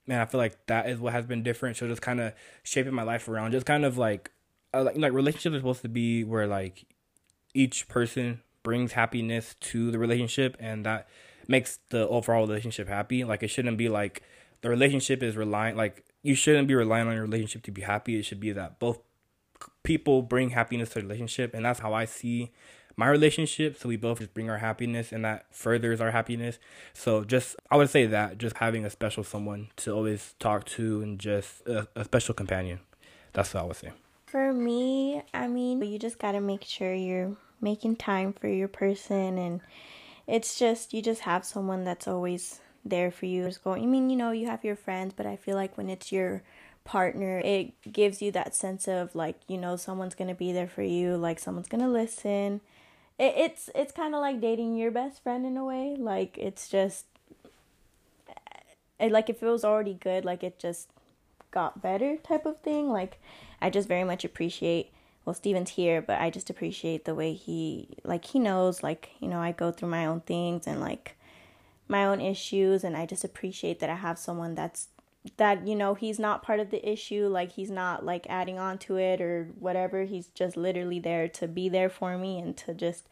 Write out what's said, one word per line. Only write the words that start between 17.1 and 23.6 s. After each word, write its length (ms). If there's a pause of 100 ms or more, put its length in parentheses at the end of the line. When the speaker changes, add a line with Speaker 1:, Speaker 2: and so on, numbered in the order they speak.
Speaker 1:
your 100
relationship 400
to 80
be 100
happy. 360
It 60
should 160
be 140
that 260
both 200 (600)
c-, 80 (140)
people 380
bring 300
happiness 400
to 100
the 40
relationship, 480
and 120
that's 160
how 120
I 120
see 480 (420)
my 140
relationship. 680